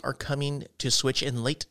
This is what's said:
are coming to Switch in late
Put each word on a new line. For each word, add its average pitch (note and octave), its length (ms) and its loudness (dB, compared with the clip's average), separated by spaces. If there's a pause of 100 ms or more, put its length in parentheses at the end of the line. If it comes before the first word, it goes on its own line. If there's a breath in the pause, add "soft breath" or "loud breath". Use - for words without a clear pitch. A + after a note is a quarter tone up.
are C3+ 120 -2
coming C#3+ 500 -2 (140)
to B2+ 120 0
Switch - 320 4
in A#2+ 220 -2
late D3+ 260 0